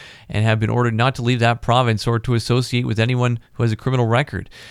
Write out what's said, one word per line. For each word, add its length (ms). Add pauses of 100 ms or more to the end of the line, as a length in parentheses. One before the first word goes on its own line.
(280)
and 160
had 160
been 100
ordered 240
not 220
to 60
leave 180
that 220
province 440
or 140
to 140
associate 520
with 140
anyone 400 (140)
who 100
has 80
a 40
criminal 300
record. 420 (220)